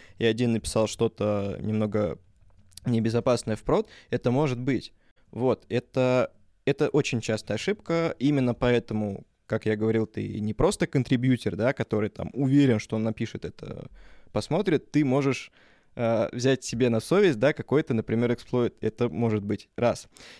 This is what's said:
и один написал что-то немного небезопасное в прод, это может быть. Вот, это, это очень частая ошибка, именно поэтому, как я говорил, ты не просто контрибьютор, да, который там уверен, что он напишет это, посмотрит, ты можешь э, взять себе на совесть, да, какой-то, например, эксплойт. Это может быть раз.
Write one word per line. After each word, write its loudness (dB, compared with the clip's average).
и 0
один 2
написал 0
что-то -2
немного -2
небезопасное 0
в -12
прод, 0
это 0
может 0
быть. -4
Вот, -2
это, 0
это 2
очень 0
частая -4
ошибка, -2
именно 2
поэтому, -2
как -4
я 0
говорил, 2
ты -8
не -4
просто 0
контрибьютор, 0
да, 0
который -2
там -8
уверен, 4
что -6
он -2
напишет -6
это, -14
посмотрит, 0
ты 4
можешь 0
э, 0
взять 0
себе 0
на 2
совесть, 2
да, 4
какой-то, -2
например, 0
эксплойт. -2
Это -2
может -2
быть -6
раз. 0